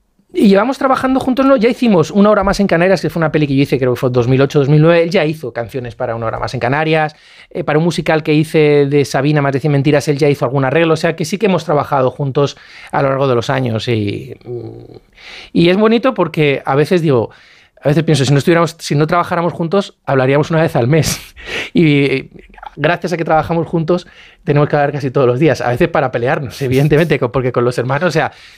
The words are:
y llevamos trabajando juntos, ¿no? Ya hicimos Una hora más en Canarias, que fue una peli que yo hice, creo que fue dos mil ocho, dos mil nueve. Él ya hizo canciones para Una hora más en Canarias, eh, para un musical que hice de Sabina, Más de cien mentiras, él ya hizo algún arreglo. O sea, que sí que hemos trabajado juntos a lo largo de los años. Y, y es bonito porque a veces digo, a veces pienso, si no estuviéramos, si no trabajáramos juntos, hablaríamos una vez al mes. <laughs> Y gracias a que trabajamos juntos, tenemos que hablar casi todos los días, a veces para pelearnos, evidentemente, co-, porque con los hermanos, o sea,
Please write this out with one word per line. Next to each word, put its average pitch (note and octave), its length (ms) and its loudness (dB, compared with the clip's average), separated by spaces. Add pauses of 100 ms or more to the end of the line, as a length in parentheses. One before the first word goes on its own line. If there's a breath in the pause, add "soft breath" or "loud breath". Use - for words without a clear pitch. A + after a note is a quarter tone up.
(340)
y D4+ 140 4
llevamos G#3 280 2
trabajando C4 420 0
juntos, C4 280 0
¿no? C#4 100 4
Ya A3+ 140 2
hicimos G#3 400 2
Una G3+ 200 4
hora G3+ 140 2
más G3 160 0
en G3 60 2
Canarias, F#3 340 2
que E3+ 80 -4
fue E3+ 120 -4
una D#3 120 -2
peli D#3 140 0
que C3+ 100 0
yo C3+ 60 4
hice, C#3 160 0
creo B2+ 160 0
que - 60 -6
fue C3 100 0
dos B2 180 0
mil C3 140 2
ocho, C#3 160 0
dos C3+ 100 2
mil D3+ 140 4
nueve. E3+ 220 4
Él E3+ 60 -4
ya F3 140 0
hizo D3+ 280 -6
canciones A#2+ 420 -8
para A#2+ 200 -6
Una A2+ 120 -6
hora A#2 120 -4
más A#2 140 -6
en B2+ 80 -6
Canarias, D3+ 540 0 (340 loud breath)
eh, - 160 -8
para D3+ 140 0
un E3 60 2
musical D#3+ 380 0
que D#3 120 0
hice D3+ 520 2
de C#3+ 200 2
Sabina, D3+ 340 0
Más C#3 140 0
de C3+ 60 -2
cien D3+ 120 0
mentiras, C#3+ 360 2
él D3 100 -2
ya D3+ 100 2
hizo C#3+ 160 0
algún C3+ 220 -2
arreglo. D#3+ 280 2
O - 20 0
sea, E3 200 -2
que E3+ 80 -6
sí F3+ 140 -4
que A3 80 0
hemos F3+ 180 0
trabajado C#3 460 0
juntos C#3+ 460 -2 (360 loud breath)
a C#3+ 100 0
lo C3+ 60 0
largo C3+ 200 0
de B2+ 60 2
los A#2 140 -2
años. B2+ 400 -2
Y, A2+ 460 -4 (1160 loud breath)
y E3+ 180 4
es F#3 80 2
bonito A3+ 340 2
porque D3+ 540 0
a C#3 80 0
veces D3+ 260 2
digo, C3+ 300 0 (500 soft breath)
a - 80 -4
veces D3+ 160 2
pienso, D3 200 2
si C3 80 0
no C#3+ 60 4
estuviéramos, E3 400 0
si - 160 -6
no D3+ 120 2
trabajáramos E3+ 480 -2
juntos, F#3 500 -4
hablaríamos C#3 460 0
una D#3+ 100 2
vez D#3+ 160 0
al A#2+ 120 0
mes. D3 380 0
<laughs> - 40 -20 (420 loud breath)
Y C#3+ 580 2 (460)
gracias E3 360 -2
a F3+ 60 -2
que E3 60 -4
trabajamos E3 420 0
juntos, E3+ 400 -2 (380 loud breath)
tenemos D3 240 2
que - 80 0
hablar C#3+ 160 0
casi C#3 180 -6
todos C3+ 160 2
los B2 120 0
días, C#3+ 220 2
a - 80 -4
veces B2 200 0
para D#3 220 -2
pelearnos, C3 520 -4
evidentemente, D3 560 2
co-, B2+ 120 -2
porque B2+ 220 -2
con A#2+ 120 0
los B2+ 120 -2
hermanos, C#3+ 320 -2
o - 20 -4
sea, C#3+ 220 -2 (260 loud breath)